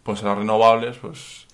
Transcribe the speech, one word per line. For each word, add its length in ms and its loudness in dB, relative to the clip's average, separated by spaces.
pues, 200 -8
en 60 -4
las 100 -2
renovables, 600 2
pues, 560 -18